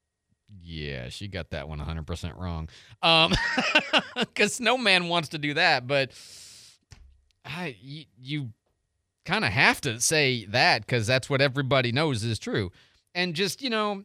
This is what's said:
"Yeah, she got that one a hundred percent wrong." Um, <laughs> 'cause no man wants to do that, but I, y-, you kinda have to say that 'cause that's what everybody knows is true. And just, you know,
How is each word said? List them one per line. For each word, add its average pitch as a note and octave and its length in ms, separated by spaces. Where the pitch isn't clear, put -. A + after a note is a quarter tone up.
"Yeah, D2 480
she - 180
got F#2 240
that D2 180
one D2+ 120
a D2 40
hundred D#2+ 220
percent E2+ 300
wrong." E2 320
Um, E3 320
<laughs> - 580
'cause - 240
no A#3+ 180
man F#3 300
wants E3+ 220
to D#3+ 80
do D3 160
that, D3 340
but C3+ 240
I, D3 400
y-, C#3+ 220
you C3 360
kinda F#3 260
have D#3 300
to A#2+ 200
say C3 440
that B2 420
'cause A#2+ 180
that's B2+ 240
what C3+ 120
everybody C3+ 500
knows C3 320
is A2+ 160
true. A#2 320
And F3+ 220
just, G3 260
you C4+ 100
know, G#3 340